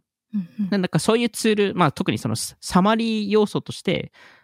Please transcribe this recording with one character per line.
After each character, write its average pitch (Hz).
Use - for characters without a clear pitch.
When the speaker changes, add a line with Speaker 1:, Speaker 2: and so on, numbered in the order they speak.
Speaker 1:
う 214
ん 175
う 208
ん。 185
Speaker 2:
な 202
ん 185
か 170
そ 226
う -
い 240
う 233
ツ -
ー 214
ル、 202
ま 180
あ、 139
特 -
に 113
そ -
の 107
サ-、 -
サ -
マ 214
リ 220
ー -
要 208
素 -
と -
し -
て -